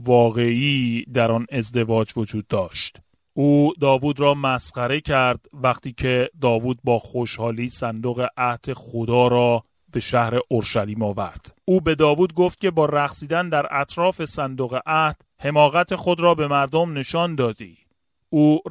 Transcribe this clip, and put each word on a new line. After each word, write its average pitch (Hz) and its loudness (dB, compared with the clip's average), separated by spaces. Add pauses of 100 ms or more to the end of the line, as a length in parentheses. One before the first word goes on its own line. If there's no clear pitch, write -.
واقعی 120 2 (100)
در 117 2
آن 117 -2
ازدواج 113 0
وجود 107 -6
داشت. - -6 (380)
او 143 4
داوود 139 0
را 143 4
مسخره 131 -4
کرد 127 -2
وقتی 127 -4
که 127 -2 (100)
داوود 123 0
با 120 2
خوشحالی 117 -6
صندوق 120 -6 (100)
عهد 123 -4
خدا 117 2
را 120 2 (280)
به 123 -2
شهر 117 0 (100)
اورشلیم 107 -2
آورد. 101 -8 (100)
او 185 4
به 160 0
داوود 156 2
گفت 180 0
که 190 0
با 160 2
رقصیدن 147 -2
در 147 0
اطراف 170 -2
صندوق 131 -6
عهد 156 0 (240)
حماقت 147 2
خود 175 -2
را 170 4
به 151 -2
مردم 143 0
نشان 165 -4
دادی. 113 -4 (500)
او 151 4 (100)